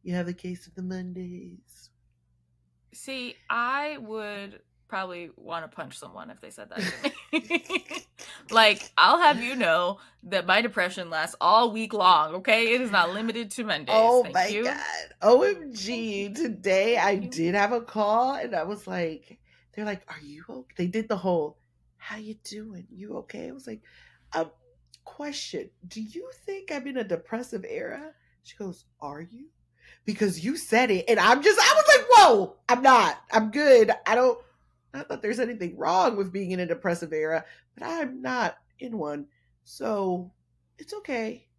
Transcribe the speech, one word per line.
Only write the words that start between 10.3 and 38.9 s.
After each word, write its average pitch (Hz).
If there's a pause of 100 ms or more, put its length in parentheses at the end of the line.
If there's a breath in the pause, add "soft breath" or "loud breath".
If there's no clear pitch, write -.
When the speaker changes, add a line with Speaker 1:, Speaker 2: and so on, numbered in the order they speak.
Speaker 2:
my 190
depression 185
lasts 160
all 220
week 220
long, 175
okay? 226
It 254
is 233
not 180
limited 220
to 240
Mondays. 165
Speaker 1:
Oh 240
Speaker 2:
Thank 175
Speaker 1:
my 180
Speaker 2:
you. 208
Speaker 1:
God. - (400)
O 240
M 349
G, 214
Speaker 2:
Thank 202
you. 330
Speaker 1:
today 202
I 170 (140)
Speaker 2:
Thank 202
you. 180
Speaker 1:
did 165
have 202
a 233
call, 226
and 240
I 156
was 196
like, 175 (340)
they're 214
like, 202
"Are -
you 147
okay?" 254
They 180
did 220
the 208
whole, 175 (400)
"How 214
you 214
doing? 208
You 202
okay?" -
I -
was 269
like, 220 (520 soft breath)
"Um, 165 (520)
question, - (180)
do 220
you 339 (160)
think 392
I'm 269
in 262
a 233
depressive 196
era?" 294 (300)
She -
goes, 190 (160)
"Are 156
you? 233 (580 soft breath)
Because 185
you 285
said 233
it." 185
And 220
I'm 247
just, 415
I 508
was 605
like, 480
"Whoa, 277 (140)
I'm 247
not. 233 (140)
I'm 220
good. 247 (140)
I 208
don't, 247 (560)
not 139
that -
there's 220
anything 226
wrong 180
with 196
being 190
in 180
a 180
depressive 170
era, 156 (340 loud breath)
but -
I'm 269
not 254 (240)
in 233